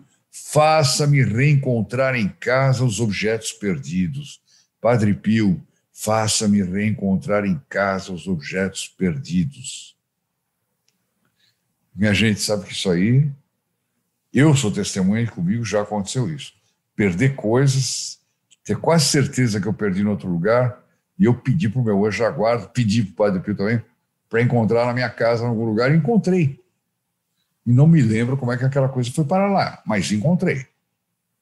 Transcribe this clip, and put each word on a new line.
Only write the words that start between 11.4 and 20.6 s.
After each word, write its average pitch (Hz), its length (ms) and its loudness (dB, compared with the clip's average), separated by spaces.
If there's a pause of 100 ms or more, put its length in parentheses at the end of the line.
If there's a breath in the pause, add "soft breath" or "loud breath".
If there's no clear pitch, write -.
Minha 104 200 0
gente, 101 260 2
sabe 98 260 -4
que - 60 -16
isso - 180 -4
aí, 120 400 4 (1040)
eu 143 220 4
sou 120 160 0
testemunha 101 520 -2
e 117 40 -2
comigo 110 380 -4
já 104 160 -2
aconteceu 104 520 -4
isso. - 240 -16 (380)
Perder 107 400 0
coisas, 127 840 0 (440)
ter 104 140 -4
quase 156 280 2
certeza 117 560 0
que 90 60 -4
eu 101 60 -2
perdi 98 280 -2
em 104 40 0
outro 101 240 -2
lugar, 107 540 0 (340)